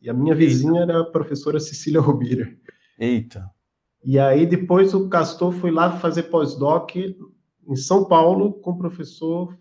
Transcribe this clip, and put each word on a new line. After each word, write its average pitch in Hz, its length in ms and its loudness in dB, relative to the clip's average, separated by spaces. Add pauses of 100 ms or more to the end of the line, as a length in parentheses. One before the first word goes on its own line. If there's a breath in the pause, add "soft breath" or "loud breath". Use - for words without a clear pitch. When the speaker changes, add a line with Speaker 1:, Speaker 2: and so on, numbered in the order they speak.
Speaker 1:
E 117 80 -10
a 120 40 -6
minha 147 200 0
Speaker 2:
Eita. 160 120 4
Speaker 1:
vizinha 143 360 2
era 170 200 2
a 165 40 -4
professora 151 540 -4
Cecília - 420 -2
Rubira. 123 500 0 (460 soft breath)
Speaker 2:
Eita. 113 520 -4 (540)
Speaker 1:
E 135 160 2
aí 139 260 4
depois 180 480 2
o 190 140 0
Castor 175 460 -2
foi 175 180 -4
lá 170 200 2
fazer 170 320 -4
pós-doc 147 720 -2
em - 840 -12
São 190 260 0
Paulo 190 480 4
com - 200 -8
o 175 60 -8
professor 170 840 -8